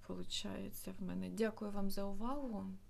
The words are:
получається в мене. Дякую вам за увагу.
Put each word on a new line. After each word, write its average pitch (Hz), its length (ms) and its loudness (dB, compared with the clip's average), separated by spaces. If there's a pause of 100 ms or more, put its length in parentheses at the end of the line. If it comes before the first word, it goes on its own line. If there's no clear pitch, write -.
получається 196 920 -2
в 196 60 -2
мене. 180 260 -2
Дякую 214 400 2
вам 196 200 4
за 196 140 2
увагу. 214 600 0 (260)